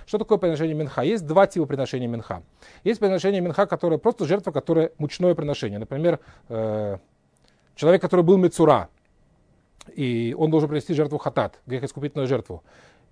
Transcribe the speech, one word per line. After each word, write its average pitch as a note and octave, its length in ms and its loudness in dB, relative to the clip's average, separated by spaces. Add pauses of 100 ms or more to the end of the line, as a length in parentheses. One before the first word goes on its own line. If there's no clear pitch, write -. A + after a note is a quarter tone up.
что G#3+ 120 -2
такое G#3 200 0
приношение D#3+ 380 -2
минха? C#3+ 260 -4
Есть F3 240 -2
два F#3 220 4
типа D#3+ 180 -2
приношения C3+ 400 -4
минха. A2+ 380 -6 (400)
Есть G#3+ 160 -2
приношение F#3+ 400 0
минха, F3 260 0
которое E3 320 0
просто G#3+ 260 -2
жертва, F3+ 280 -2
которое E3 460 0
мучное E3+ 360 0
приношение. C3+ 460 -6
Например, D3+ 400 -2 (280)
э, G#2+ 500 -4 (760)
человек, F3+ 280 4
который F3 220 2
был F#3 120 6
мецура, D#3 520 4 (1080)
и A#2+ 440 -2
он D#3 140 2
должен D#3 160 4
принести D3+ 260 -4
жертву D3 240 0
хатат, B2+ 480 -4
грехоискупительную C3+ 640 -6
жертву. A#2 340 -4 (500)